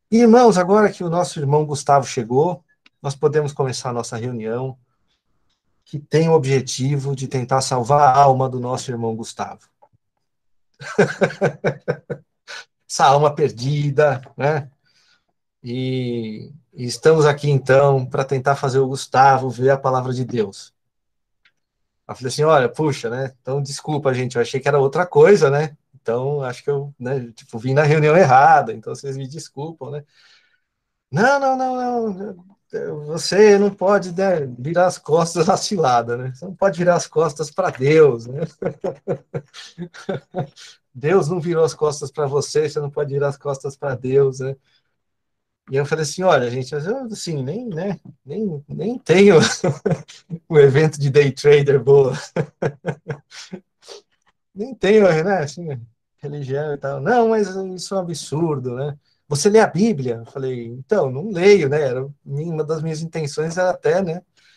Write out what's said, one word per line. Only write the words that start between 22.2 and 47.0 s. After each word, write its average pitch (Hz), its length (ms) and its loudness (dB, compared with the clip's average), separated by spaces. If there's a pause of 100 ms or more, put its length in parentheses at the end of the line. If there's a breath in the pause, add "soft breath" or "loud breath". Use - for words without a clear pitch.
assim, 147 160 -2
"Olha, 147 240 4
puxa, 143 420 -4
né? 131 300 -8
Então, 139 220 -6
desculpa, 139 520 -4
gente, 123 220 -4
eu 120 60 2
achei - 180 -4
que - 80 -4
era 143 100 2
outra 139 280 0
coisa, 151 440 6
né? 147 260 -2 (180)
Então, 135 480 -4
acho 123 200 -10
que - 80 -6
eu, 143 280 -6
né, 123 340 -8
tipo, - 260 -16
vim 127 160 -4
na 147 80 4
reunião 151 340 4
errada, 143 580 6
então 113 200 -12
vocês 135 220 -12
me 135 120 -10
desculpam, 147 600 -14
né?" 143 140 -12 (1080 soft breath)
"Não, 240 300 2
não, 262 160 0
não, 247 560 -4
não, 185 420 -14 (520)
você 196 520 4
não 202 120 2
pode, 185 420 0
né, 175 340 -2 (120)
virar 165 280 0
as 180 120 -2
costas 165 500 0
à 196 80 4
cilada, 123 600 0
né? 127 180 -10
Você - 100 -18
não 185 100 -14
pode 190 240 -2
virar 175 180 2
as 165 100 -4
costas 151 440 -2
pra 180 200 -4
Deus, 135 560 4
né? 131 140 -12
<laughs> - 2500 -10 (100)
Deus 147 340 0
não 175 120 -4
virou 160 240 0
as 151 100 -2
costas 147 360 -4
pra 147 160 -4
você, 147 420 -2
você 151 120 -8
não 143 100 -6
pode 147 240 -6
virar 143 140 -2
as 139 80 -6
costas 139 400 -8
pra 139 180 -6
Deus, 131 460 0
né?" 135 160 -8 (1120)
E 135 60 -4
eu 139 100 0
falei 160 160 -4
assim, 151 200 -6
"Olha, 139 280 2
gente, 131 240 -8
mas 147 120 -6
eu, 233 100 -4 (100)